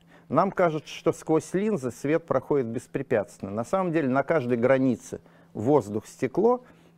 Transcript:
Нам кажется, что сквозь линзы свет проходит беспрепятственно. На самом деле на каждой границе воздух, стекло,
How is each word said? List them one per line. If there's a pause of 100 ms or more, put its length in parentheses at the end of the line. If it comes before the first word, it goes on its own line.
(280)
Нам
кажется,
что
сквозь
линзы
свет
проходит
беспрепятственно.
На
самом
деле
на
каждой
границе (320)
воздух,
стекло, (340)